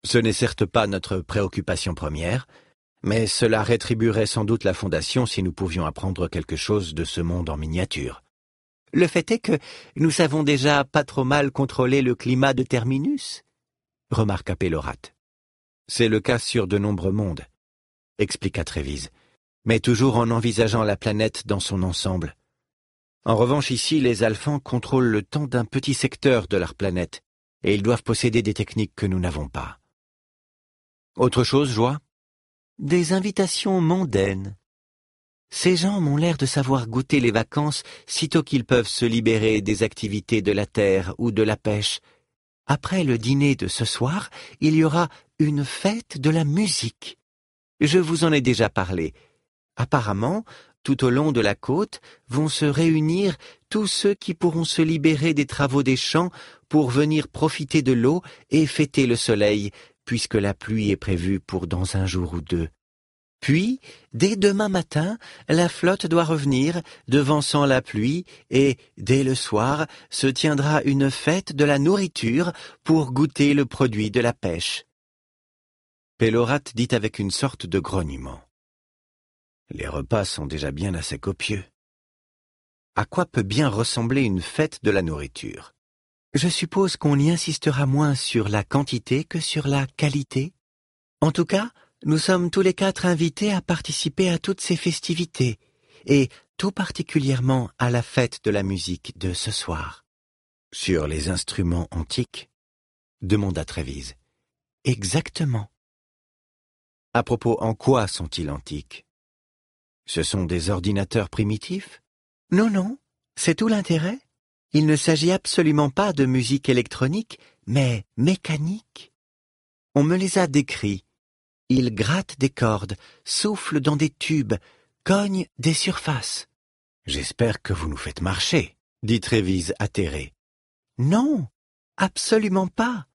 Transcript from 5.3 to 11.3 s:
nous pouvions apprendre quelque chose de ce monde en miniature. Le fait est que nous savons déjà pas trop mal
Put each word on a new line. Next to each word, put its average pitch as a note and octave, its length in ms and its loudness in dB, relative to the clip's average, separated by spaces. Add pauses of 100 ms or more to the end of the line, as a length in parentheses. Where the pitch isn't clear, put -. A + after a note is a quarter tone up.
nous F2+ 120 -2
pouvions F2 320 -4
apprendre F2+ 420 -4
quelque D#2+ 280 -6
chose F#2 380 -2
de E2 100 -4
ce - 180 -6
monde E2+ 280 -2
en D2+ 80 -6
miniature. D#2 640 -6 (720)
Le F3 140 4
fait E3 240 -2
est A3+ 80 0
que A3 180 0 (380)
nous D3+ 160 4
savons D3+ 320 2
déjà C#3+ 400 4
pas D3 200 0
trop - 200 -2
mal C#3 280 2